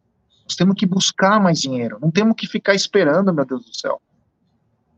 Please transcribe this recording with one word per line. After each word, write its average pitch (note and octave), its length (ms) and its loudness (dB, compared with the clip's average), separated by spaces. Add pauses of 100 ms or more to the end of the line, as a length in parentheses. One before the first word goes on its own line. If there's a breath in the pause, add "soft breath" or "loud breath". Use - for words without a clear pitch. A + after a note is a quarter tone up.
(440)
Nós - 120 -12
temos F#3+ 200 2
que G#3+ 100 -2
buscar F#3+ 540 2
mais F3 200 2
dinheiro. B2 400 -6
Não E3+ 120 0
temos G#3+ 240 2
que - 100 -10
ficar G3+ 300 0
esperando, F#3+ 580 2
meu C#3+ 120 0
Deus B2+ 200 -8
do - 100 -20
céu. - 240 -6 (1000)